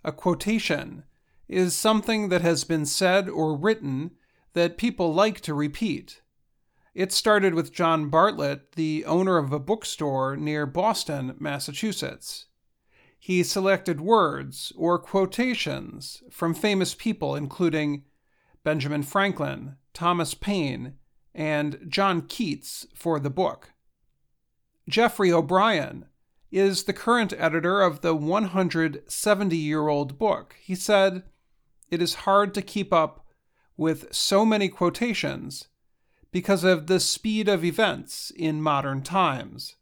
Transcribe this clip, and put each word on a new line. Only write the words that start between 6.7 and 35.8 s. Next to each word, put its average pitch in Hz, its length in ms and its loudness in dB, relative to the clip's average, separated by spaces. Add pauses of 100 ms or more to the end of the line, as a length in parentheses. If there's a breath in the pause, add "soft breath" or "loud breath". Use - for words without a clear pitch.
It 190 160 -2
started 196 420 4
with 160 180 -2
John 160 380 0
Bartlett, 147 600 2
the 156 340 -2
owner 180 320 2
of 143 160 0
a 147 60 -2
bookstore 139 760 -2
near 151 300 -2
Boston, 143 720 -2
Massachusetts. 143 1080 -6 (720 soft breath)
He 180 240 2
selected 185 580 0
words 147 760 0
or 170 220 2
quotations - 1300 -4
from 165 240 -2
famous 196 400 0
people, 151 400 -4
including 147 680 -2 (580)
Benjamin 147 400 -2
Franklin, 143 720 -2 (180)
Thomas 170 400 0
Paine, 139 640 -4 (440)
and 151 380 -2 (100)
John 185 360 0
Keats, - 720 -8
for 160 240 -2
the 143 100 -4
book. - 440 -4 (1160)
Jeffrey 214 420 2
O'Brien 170 720 2 (440)
is 196 360 2
the - 80 -2
current 233 440 0
editor 165 460 2
of 160 180 0
the 165 140 2
one 170 300 0
hundred 170 600 0
seventy-year-old 151 1120 0
book. - 420 -2
He - 140 -8
said, 196 480 2 (680)
"It 170 100 -2
is - 240 -2
hard 202 300 4
to 202 80 -2
keep - 280 -4
up 160 360 0 (480)
with 156 360 -4
so 202 360 2
many 208 200 2
quotations 160 1000 -4 (640)